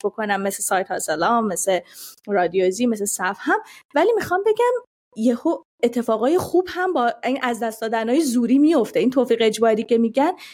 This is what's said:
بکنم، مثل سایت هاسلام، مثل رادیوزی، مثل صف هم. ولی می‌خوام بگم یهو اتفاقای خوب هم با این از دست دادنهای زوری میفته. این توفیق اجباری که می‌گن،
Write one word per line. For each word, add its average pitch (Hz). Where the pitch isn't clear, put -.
بکنم، 202
مثل 196
سایت 190
هاسلام، 196
مثل 185
رادیوزی، 190
مثل 208
صف 196
هم. 381
ولی 349
می‌خوام 381
بگم 453
یهو 240
اتفاقای 240
خوب 359
هم 359
با 240
این 254
از 240
دست 220
دادنهای 226
زوری 247
میفته. 294
این 214
توفیق 254
اجباری 220
که 233
می‌گن، 233